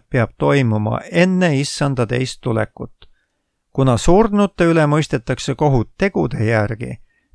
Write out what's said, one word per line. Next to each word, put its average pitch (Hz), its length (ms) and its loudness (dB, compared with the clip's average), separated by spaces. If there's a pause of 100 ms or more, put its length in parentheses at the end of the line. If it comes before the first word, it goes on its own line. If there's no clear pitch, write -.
peab 117 280 0
toimuma 117 640 0 (120)
enne 180 480 2
Issanda 139 460 -2
teist 123 360 -4
tulekut. 113 520 -6 (800)
Kuna 131 260 2
surnute 202 680 2
üle 165 200 4
mõistetakse 147 680 -2
kohut 135 420 0
tegude 156 460 -2
järgi, 113 540 -2 (380)